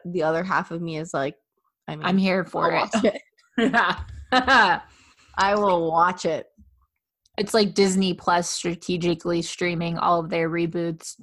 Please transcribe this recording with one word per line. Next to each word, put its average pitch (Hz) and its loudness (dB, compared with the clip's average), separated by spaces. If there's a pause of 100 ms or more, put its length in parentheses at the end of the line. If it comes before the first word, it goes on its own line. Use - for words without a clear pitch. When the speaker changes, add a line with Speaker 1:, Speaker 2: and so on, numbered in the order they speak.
Speaker 1:
the 175 -4
other 160 0
half 180 -2
of 170 -8
me 165 -6
is 160 -10
like, 139 -4 (520)
I 156 -10
mean, 151 -8
Speaker 2:
I'm 190 2
here 190 2
for 165 -2
Speaker 1:
I'll 165 0
Speaker 2:
it. - -
Speaker 1:
watch 226 2
it. - 0 (360)
Speaker 2:
<laughs> 233 2 (560)
Speaker 1:
I 196 2
will 180 2
watch 175 2
it. 156 -2 (920)
Speaker 2:
It's 208 -4
like 208 4
Disney 190 4
Plus 175 0
strategically 170 -2
streaming 170 -4
all 170 2
of 160 -6
their 165 -2
reboots 170 -4